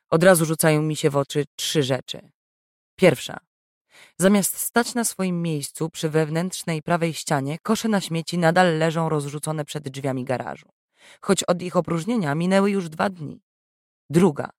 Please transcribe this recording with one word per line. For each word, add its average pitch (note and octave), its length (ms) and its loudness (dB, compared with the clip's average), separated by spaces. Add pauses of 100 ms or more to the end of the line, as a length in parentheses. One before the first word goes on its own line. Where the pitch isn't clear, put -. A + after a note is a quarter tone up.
od E3 140 4
razu F3 220 8
rzucają D3+ 360 2
mi D#3 140 -2
się D3+ 140 0
w C#3 80 -2
oczy C#3 280 -2 (100)
trzy - 280 -2
rzeczy. - 480 -6 (640)
Pierwsza. - 420 2 (800)
Zamiast F#3+ 400 2
stać - 380 -2
na A#3+ 80 -2
swoim F3+ 380 -4
miejscu D#3+ 480 -4
przy E3 200 -6
wewnętrznej D#3+ 720 -2
prawej E3 320 0
ścianie, C#3+ 500 -2
kosze A3+ 240 -2
na G#3 140 2
śmieci D#3+ 360 -4
nadal E3+ 400 4
leżą D#3+ 320 0
rozrzucone D3+ 560 -4
przed D3 240 -10
drzwiami C3 360 -6
garażu, A#2+ 440 -6 (520)
choć - 220 0
od F3 180 0
ich F3+ 140 -6
opróżnienia E3+ 600 -2
minęły F#3+ 360 2
już F#3 180 -2
dwa E3 200 -2
dni. E3+ 320 -12 (680)
Druga. C#3+ 500 2